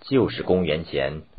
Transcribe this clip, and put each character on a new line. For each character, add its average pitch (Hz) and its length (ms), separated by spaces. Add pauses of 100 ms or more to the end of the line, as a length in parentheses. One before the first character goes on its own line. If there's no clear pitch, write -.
就 120 300
是 - 120
公 92 220
元 80 200
前 73 380 (160)